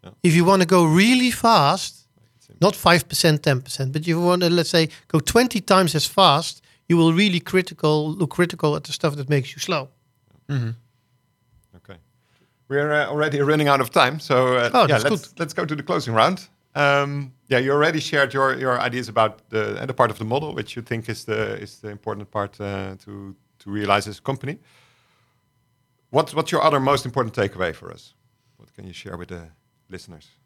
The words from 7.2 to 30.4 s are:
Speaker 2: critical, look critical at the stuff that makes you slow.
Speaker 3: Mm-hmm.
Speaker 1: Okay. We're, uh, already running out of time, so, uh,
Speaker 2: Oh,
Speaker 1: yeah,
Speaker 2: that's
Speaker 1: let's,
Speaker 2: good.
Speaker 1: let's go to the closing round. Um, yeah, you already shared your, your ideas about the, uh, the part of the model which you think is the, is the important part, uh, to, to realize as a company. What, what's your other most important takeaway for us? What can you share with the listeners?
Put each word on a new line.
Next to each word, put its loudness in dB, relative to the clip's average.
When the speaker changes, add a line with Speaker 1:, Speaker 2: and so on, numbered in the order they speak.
Speaker 2:
critical, -2
look -2
critical -2
at -8
the -12
stuff -4
that -10
makes -2
you -20
slow. -4
Speaker 3:
Mm-hmm. -4
Speaker 1:
Okay. -20
We're, 0
uh, 0
already -2
running 2
out 4
of -2
time, 2
so, -2
uh, 0
Speaker 2:
Oh, 4
Speaker 1:
yeah, 4
Speaker 2:
that's 2
Speaker 1:
let's, -4
Speaker 2:
good. -20
Speaker 1:
let's -8
go -6
to -6
the -10
closing -4
round. 2
Um, -2
yeah, 2
you -2
already 2
shared 0
your, 0
your -2
ideas -4
about 0
the, -4
uh, -8
the -8
part 2
of -10
the -8
model -4
which -10
you -12
think -10
is -10
the, -6
is -18
the -16
important -10
part, -6
uh, -8
to, -16
to -20
realize 0
as -16
a -20
company. -8
What, 0
what's -4
your 0
other 2
most 0
important -4
takeaway -2
for -18
us? -20
What -20
can -20
you -18
share -14
with -14
the -16
listeners? -20